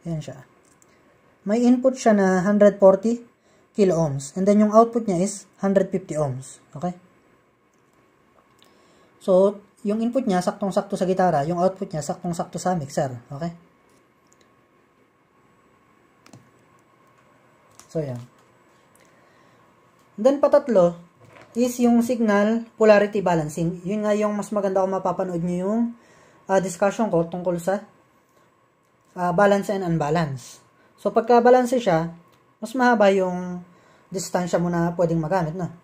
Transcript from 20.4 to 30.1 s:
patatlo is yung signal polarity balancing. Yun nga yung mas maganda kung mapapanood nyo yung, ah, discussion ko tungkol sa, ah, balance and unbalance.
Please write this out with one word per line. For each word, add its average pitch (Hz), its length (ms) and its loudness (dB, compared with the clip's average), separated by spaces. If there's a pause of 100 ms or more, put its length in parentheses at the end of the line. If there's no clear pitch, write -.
patatlo 220 560 2 (560)
is 240 240 -2
yung 240 240 4
signal 226 720 0
polarity 208 480 4
balancing. 170 640 -2
Yun 214 160 -4
nga 208 160 0
yung 208 160 -2
mas 202 160 -8
maganda 196 320 -2
kung 190 160 -2
mapapanood 180 480 -4
nyo 175 100 -4 (140)
yung, 226 100 -2 (720)
ah, 190 80 2
discussion 196 480 -2
ko 170 240 -2
tungkol 180 320 -6
sa, 196 240 -4 (1300)
ah, 175 240 -4
balance 202 320 4
and 196 160 -4
unbalance. 156 800 -4 (320)